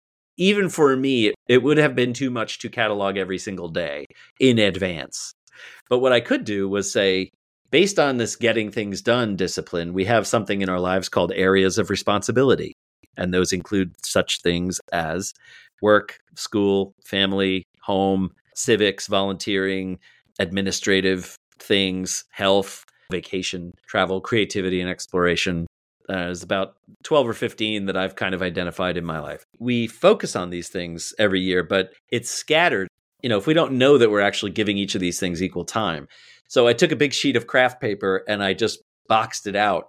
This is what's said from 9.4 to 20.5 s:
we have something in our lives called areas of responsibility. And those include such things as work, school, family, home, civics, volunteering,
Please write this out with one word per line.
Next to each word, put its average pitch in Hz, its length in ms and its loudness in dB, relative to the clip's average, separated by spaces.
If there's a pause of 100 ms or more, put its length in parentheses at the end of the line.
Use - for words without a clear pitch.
we 95 120 0
have 110 220 2
something 104 360 -2
in 95 60 -2
our 90 120 0
lives 92 280 0
called 90 240 0
areas 95 460 4
of 98 120 0
responsibility. 104 840 0 (420)
And 92 180 -2
those 92 180 2
include 95 420 -2 (100)
such - 380 -2
things 87 380 -2 (120)
as 85 400 -4 (480)
work, 104 380 2 (180)
school, 98 560 0 (120)
family, 98 600 -2 (180)
home, 95 480 0 (240)
civics, 104 520 0
volunteering, 95 920 -2 (540)